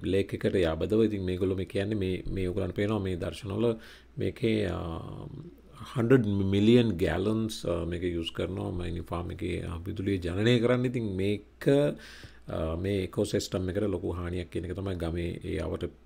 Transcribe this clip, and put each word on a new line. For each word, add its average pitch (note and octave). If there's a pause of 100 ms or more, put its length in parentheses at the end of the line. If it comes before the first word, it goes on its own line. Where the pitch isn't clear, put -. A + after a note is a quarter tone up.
ලේක් F#2
එකට -
යාබදව. F2
ඉතින් G#2
මේගොල්ලෝ F#2
මේ F#2
කියන්නේ G2+
මේ, F#2
මේ F#2+
ඔයගොල්ලන්ට F2+
පේනවා G#2
මේ F#2
දර්ශනවල F#2+ (440)
මේකේ, G#2+
අ, F2 (1160)
හන්ඩ්‍රඩ් A#2+
මිලියන් G2+
ගෑලන්ස්, G2+
අ, E2+
මේක E2+
යූස් E2+
කරනවා G2
මයිනිං F2
ෆාම් F2
එකේ, F2
අ, E2+
විදුලිය F#2+
ජනනය G2
කරන්න. B2
ඉතින් B2
මේක, G2 (800)
අ, E2
මේ F#2+
ඉකෝසිස්ටම් G2
එකට F#2+
ලොකු F#2
හානියක් F2
කියන F2
එක F2+
තමයි F#2+
ගමේ E2+
ඒ F2
අවට E2 (200)